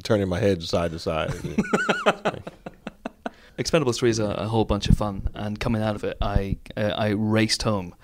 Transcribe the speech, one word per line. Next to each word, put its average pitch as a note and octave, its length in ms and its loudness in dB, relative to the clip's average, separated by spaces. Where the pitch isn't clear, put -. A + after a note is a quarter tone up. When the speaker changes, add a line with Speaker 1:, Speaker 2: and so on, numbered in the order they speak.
Speaker 1:
turning G2+ 260 2
my F2+ 100 0
head G2 220 2
side E2+ 300 0
to D#2+ 80 -6
side. D#2+ 320 -2
<laughs> - 120 -8
Speaker 2:
Expendables B2+ 400 2
Three A#2+ 140 4
is A2 80 2
a, G#2+ 60 0
a - 20 -2
whole A2+ 180 2
bunch G2+ 240 0
of - 80 4
fun, G2+ 380 -2
and G#2+ 240 -6
coming A2+ 220 0
out G#2+ 140 0
of - 80 -8
it, G2+ 180 -4
I, G2+ 360 0
uh, G#2 200 0
I G#2+ 120 2
raced A2 540 2
home G2 300 -2